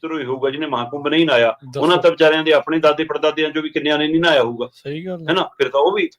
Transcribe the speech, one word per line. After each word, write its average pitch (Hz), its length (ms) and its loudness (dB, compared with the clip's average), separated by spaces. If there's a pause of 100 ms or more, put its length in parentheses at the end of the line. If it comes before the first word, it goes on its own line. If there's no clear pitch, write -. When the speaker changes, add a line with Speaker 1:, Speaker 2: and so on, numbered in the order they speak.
Speaker 1:
ਧਰੋਹੀ 160 220 -6
ਹੋਊਗਾ 131 260 -2
ਜਿਹਨੇ 147 160 -6
ਮਹਾਕੁੰਭ 135 420 -6
ਨਹੀਂ 160 180 2
ਨਹਾਇਆ, 120 240 4
Speaker 2:
ਦੱਸੋ। 135 300 -10
Speaker 1:
ਉਹਨਾਂ 170 160 4
ਤਾਂ 170 140 4
ਵਿਚਾਰਿਆਂ 160 340 2
ਦੇ 156 80 2
ਆਪਣੇ 151 260 2
ਦਾਦੇ 156 260 2
ਪੜਦਾਦਿਆਂ 151 460 -2
ਚੋਂ 156 120 -4
ਵੀ 151 60 -8
ਕਿੰਨਿਆਂ 147 300 -2
ਨੇ 151 100 0
ਨਹੀਂ 160 120 0
ਨਹਾਇਆ 156 220 4
ਹੋਊਗਾ। 117 300 -4
Speaker 2:
ਸਹੀ 156 340 -12
ਗੱਲ 185 140 -10
ਹੈ। 160 80 -12
Speaker 1:
ਹੈ 160 60 0
ਨਾ? 185 80 2
ਫਿਰ - 260 -4
ਤਾਂ 139 120 0
ਉਹ 170 120 4
ਵੀ 202 260 -2